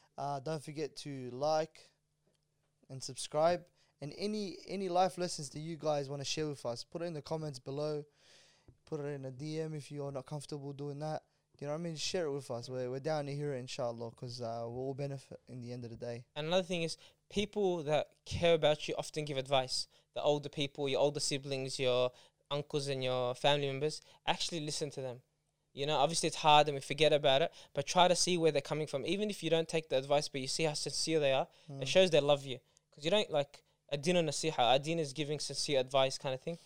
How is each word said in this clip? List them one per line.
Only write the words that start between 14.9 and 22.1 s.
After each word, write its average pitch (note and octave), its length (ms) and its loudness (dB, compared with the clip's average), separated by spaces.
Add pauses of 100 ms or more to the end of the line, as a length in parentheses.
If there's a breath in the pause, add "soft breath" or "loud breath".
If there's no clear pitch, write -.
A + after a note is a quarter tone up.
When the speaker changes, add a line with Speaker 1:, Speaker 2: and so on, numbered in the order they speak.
Speaker 1:
benefit C#3 540 -8
in B2+ 120 -12
the A#2+ 120 -10
end B2 120 -10
of A2+ 60 -10
the A2+ 60 -14
day. A#2+ 280 -8 (120)
Speaker 2:
And D3+ 100 -4
another F#3 160 2
thing E3+ 220 -4
is, D#3+ 120 -6 (320 soft breath)
people G3 540 0
that C#3+ 240 2 (180)
care E3+ 300 4
about D3+ 320 4
you - 100 -4
often - 280 -4
give D3 120 -4
advice. C3 520 0 (260 soft breath)
The - 80 -6
older D3 260 2
people, C#3+ 400 -2
your B2+ 120 2
older C#3+ 200 4
siblings, C3+ 600 -2
your B2+ 320 4 (380 soft breath)